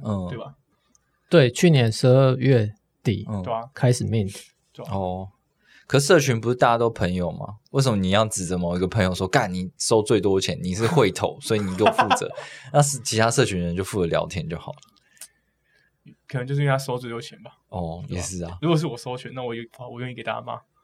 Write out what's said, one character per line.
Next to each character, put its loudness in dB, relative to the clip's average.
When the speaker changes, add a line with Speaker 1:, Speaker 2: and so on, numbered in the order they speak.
Speaker 1:
嗯。 -4
Speaker 2:
对 -10
吧？ -14
Speaker 3:
对， 6
去 4
年 4
十 2
二 6
月 2
底 -2
Speaker 1:
嗯。 -6
Speaker 2:
对 -6
啊。 -6
Speaker 3:
开 2
始 -2
mint。 -2
Speaker 2:
对 -18
啊。 -8
Speaker 1:
哦。 -6
可 2
社 6
群 0
不 -4
是 2
大 4
家 4
都 2
朋 -2
友 -2
吗？ -10
为 2
什 2
么 2
你 0
要 4
指 -6
着 -2
某 -2
一 -2
个 2
朋 2
友 0
说 -2
，“干， 0
你 -6
收 2
最 2
多 2
钱， -4
你 -4
是 0
会 4
头， -4
<laughs> -20
所 -2
以 0
你 -6
给 2
我 6
负 0
责。” -4
那 4
是 2
其 -4
他 4
社 4
群 -2
人 -2
就 -2
负 -4
责 2
聊 0
天 -8
就 -8
好 -12
了。 -18
Speaker 2:
可 -6
能 -8
就 -4
是 0
因 0
为 2
他 2
收 -6
最 -8
多 -8
钱 -16
吧。 -20
Speaker 1:
哦， -8
也 -6
是 -8
啊。 -8
Speaker 2:
对 -12
吧？ -12
如 0
果 4
是 -4
我 -8
收 -10
钱， -16
那 -10
我 -6
有， -10
我 -12
愿 -10
意 -14
给 -14
大 -6
家 -6
骂。 -12